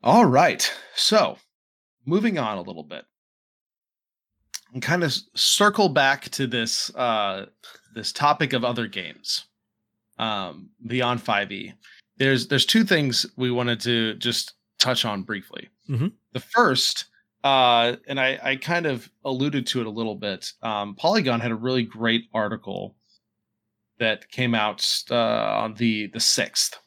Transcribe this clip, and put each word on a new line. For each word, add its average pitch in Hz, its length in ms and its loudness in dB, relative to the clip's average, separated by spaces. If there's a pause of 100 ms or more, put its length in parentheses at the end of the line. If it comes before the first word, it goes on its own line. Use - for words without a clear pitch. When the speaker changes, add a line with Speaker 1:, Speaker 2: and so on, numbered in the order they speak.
Speaker 1:
All 202 220 8
right. 139 460 4 (240)
So 202 420 2 (680)
moving 196 320 0
on 107 200 -2
a 90 40 -8
little 82 220 -12
bit 76 200 -14 (1700)
and 127 80 -6
kinda 170 260 2
s-, - 280 -4
circle 202 540 4
back 139 400 2
to 135 180 -4
this, 113 480 -4
uh, 104 520 -2 (460)
this 110 200 -8
topic 147 400 2
of 120 100 -2
other 120 240 -2
games, 87 580 -8 (720)
um, 98 520 -6 (160)
beyond 123 360 -2
five 101 300 -2
E. 98 220 -12 (440)
There's, 135 300 2
there's 139 180 2
two 226 180 4
things 147 420 2 (120)
we 127 120 -2
wanted 120 320 -2
to 113 340 0
just - 380 -4 (240)
touch 127 260 0
on 101 200 -4
briefly. - 460 -12 (200)
Speaker 2:
Mm-hmm. 135 180 -2 (260)
Speaker 1:
The 131 60 -6
first, - 680 0 (380)
uh, 123 520 4 (120)
and 135 120 -4
I, 131 240 0
I 135 120 0
kind 170 300 -2
of 127 240 -4 (160)
alluded 135 420 -2
to 127 140 -2
it 110 60 -4
a 107 40 -8
little 110 240 -4
bit. 98 360 -8 (100)
Um, 104 340 -4
Polygon 156 440 2
had 120 100 -4
a 113 60 -2
really 123 260 -2
great 117 440 0 (100)
article 101 600 -4 (1000)
that 110 320 -2
came 123 240 0
out, 107 340 0 (220)
uh, 120 60 -2
on 110 580 0
the, 110 400 0
the 117 60 -10
sixth - 680 -2